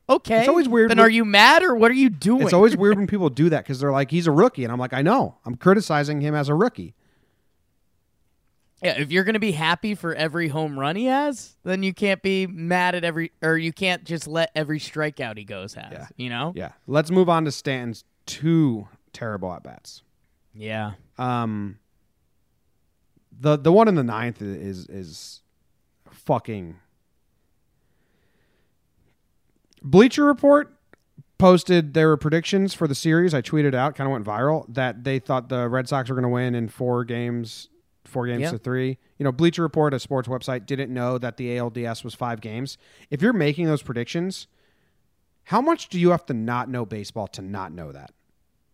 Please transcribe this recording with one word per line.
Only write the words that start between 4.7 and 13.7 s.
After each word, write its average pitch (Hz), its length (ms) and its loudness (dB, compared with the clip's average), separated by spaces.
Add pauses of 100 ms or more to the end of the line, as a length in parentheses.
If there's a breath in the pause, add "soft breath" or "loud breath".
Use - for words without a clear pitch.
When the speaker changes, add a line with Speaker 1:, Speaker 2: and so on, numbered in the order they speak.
Speaker 2:
I'm 123 60 -4
like, 127 120 -6
"I 131 120 -2
know. 175 420 2
I'm 120 80 -8
criticizing 151 680 2
him 147 140 -2
as 147 160 -2
a 147 60 2
rookie." 170 400 -4 (1900)
Speaker 1:
Yeah, - 180 0
if 147 120 -4
you're 185 120 2
gonna 220 160 0
be 208 120 0
happy 165 420 0
for 165 220 -6
every 156 320 -2
home 147 320 -4
run 143 160 -2
he 226 100 -4
has, 269 580 -2
then 190 200 -4
you 190 100 -2
can't 196 300 -2
be 190 240 0
mad 180 480 -2
at 175 80 -6
every, 165 300 -4 (100)
or 160 120 2
you 165 160 -2